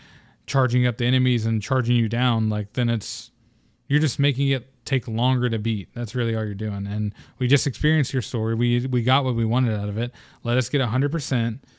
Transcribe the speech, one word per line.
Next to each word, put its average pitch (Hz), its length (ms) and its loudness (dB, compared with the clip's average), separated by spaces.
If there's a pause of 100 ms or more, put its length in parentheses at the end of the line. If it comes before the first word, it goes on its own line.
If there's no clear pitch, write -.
(460)
charging 127 400 2
up 117 120 0
the 120 80 -2
enemies 127 400 2
and 113 160 0
charging 123 340 0
you 113 140 2
down, 117 400 2
like, 107 240 -4
then 120 160 0
it's, - 420 -6 (580)
you're 147 100 2
just 151 180 0
making 139 300 0
it 135 220 -2 (160)
take 127 220 -2
longer 120 420 0
to 113 100 -2
beat. 107 340 -4
That's 120 220 -8
really 117 200 -2
all 110 80 -2
you're 104 120 -4
doing. 101 320 -4
And 104 260 -2 (240)
we 127 100 -2
just 135 200 4
experienced 151 460 0
your 127 80 0
story. 113 340 -2
We, 120 320 2
we 123 160 0
got 131 220 2
what 123 100 0
we 113 80 0
wanted 113 340 0
out 104 120 -4
of 101 80 -6
it. 120 160 -4 (300)
Let 120 140 0
us 123 120 -2
get 143 100 0
a 123 80 0
hundred 131 240 0
percent, 120 520 -2 (160)